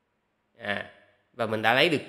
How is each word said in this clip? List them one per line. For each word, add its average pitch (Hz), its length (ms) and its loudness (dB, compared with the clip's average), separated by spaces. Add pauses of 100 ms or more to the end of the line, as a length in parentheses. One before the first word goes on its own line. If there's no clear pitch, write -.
(580)
À, 101 340 -8 (420)
và 117 120 -4
mình 110 160 -4
đã 113 120 4
lấy 151 160 4
được 143 200 -2